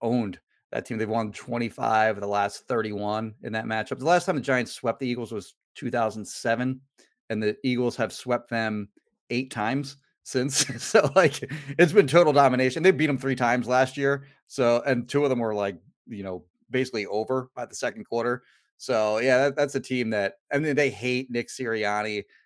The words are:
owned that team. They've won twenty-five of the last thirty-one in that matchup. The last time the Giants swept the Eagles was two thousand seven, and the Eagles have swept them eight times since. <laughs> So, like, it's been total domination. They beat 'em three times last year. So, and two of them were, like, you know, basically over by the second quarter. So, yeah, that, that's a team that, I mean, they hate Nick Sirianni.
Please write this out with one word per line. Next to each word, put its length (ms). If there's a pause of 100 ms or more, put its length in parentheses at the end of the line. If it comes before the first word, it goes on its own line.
owned 400 (320)
that 140
team. 100
They've 100
won 240
twenty-five 880
of 60
the 40
last 400
thirty-one 760
in 100
that 140
matchup. 320
The 80
last 180
time 120
the 40
Giants 320
swept 280
the 60
Eagles 260
was 220 (200)
two 160
thousand 360
seven, 540 (480)
and 140
the 200
Eagles 340
have 140
swept 380
them 400 (400)
eight 220
times 480 (240)
since. 420
<laughs> 180
So, 320
like, 260 (380)
it's 140
been 140
total 260
domination. 500
They 80
beat 200
'em 80
three 180
times 320
last 300
year. 260 (220)
So, 400
and 200
two 180
of 60
them 100
were, 140
like, 220 (320)
you 140
know, 240 (240)
basically 360
over 480
by 120
the 80
second 300
quarter. 380 (360)
So, 400
yeah, 200
that, 180
that's 180
a 60
team 300
that, 240 (180)
I 60
mean, 160
they 160
hate 400
Nick 180
Sirianni. 760 (220)